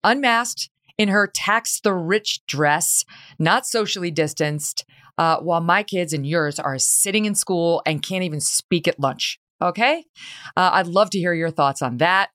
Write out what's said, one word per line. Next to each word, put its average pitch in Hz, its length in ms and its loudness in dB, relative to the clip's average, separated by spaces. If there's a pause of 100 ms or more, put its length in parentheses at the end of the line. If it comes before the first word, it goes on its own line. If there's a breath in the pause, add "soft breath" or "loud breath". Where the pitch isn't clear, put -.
Unmasked 240 640 0 (300 soft breath)
in 214 100 2
her 202 180 4
tax - 540 -2
the 202 140 2
rich 185 520 -2
dress, 147 580 2 (340 loud breath)
not 170 280 2
socially 202 440 -2
distanced, 151 760 -2 (320 soft breath)
uh, 160 220 2
while 170 240 0
my 180 200 2
kids 180 300 -4
and 139 140 -4
yours 151 320 0
are 139 200 -4
sitting 202 460 0
in 208 100 -2
school 170 520 0
and 156 160 -2
can't 185 200 -4
even 151 180 -4
speak - 460 -2
at 170 140 0
lunch. - 400 -4 (220)
Okay? 240 420 0 (520 loud breath)
Uh, 180 180 4
I'd 175 140 2
love 190 220 4
to 202 80 -4
hear 175 140 0
your 165 180 -2
thoughts 143 300 0
on 123 160 -2
that 180 380 2